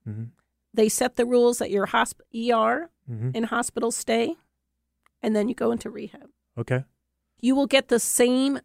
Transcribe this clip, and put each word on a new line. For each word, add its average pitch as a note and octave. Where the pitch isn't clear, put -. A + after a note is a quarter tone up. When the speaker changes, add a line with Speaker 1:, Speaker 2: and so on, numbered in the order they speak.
Speaker 1:
Mm-hmm. G#2+
Speaker 2:
They A3
set -
the A#3+
rules A#3+
that -
your G3
hosp-, -
E A3+
R A#3
Speaker 1:
Mm-hmm. A#2
Speaker 2:
and A3+
hospital A#3+
stay, A#3
and A3
then G#3
you B3
go A#3
into A3+
rehab. -
Speaker 1:
Okay. B2+
Speaker 2:
You B3
will C#4
get C4+
the A#3
same B3+